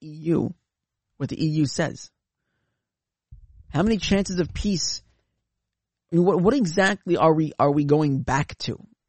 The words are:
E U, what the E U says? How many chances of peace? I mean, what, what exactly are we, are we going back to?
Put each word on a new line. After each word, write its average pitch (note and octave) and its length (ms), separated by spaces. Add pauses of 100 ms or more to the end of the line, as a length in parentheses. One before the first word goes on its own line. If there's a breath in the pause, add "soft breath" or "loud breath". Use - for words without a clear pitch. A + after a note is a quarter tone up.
E D#3 80
U, D#3 440 (640)
what C3+ 140
the - 120
E D#3 60
U D3+ 180
says? C3 460 (1600)
How D3+ 140
many A3 140
chances F#3+ 420
of D3+ 140
peace? - 480 (1080)
I E3+ 40
mean, F3 100
what, F3+ 160
what G3+ 120
exactly F#3+ 640
are D#3+ 160
we, D#3 240
are C#3+ 140
we D3 140
going C#3+ 340
back C3+ 400
to? - 180 (320)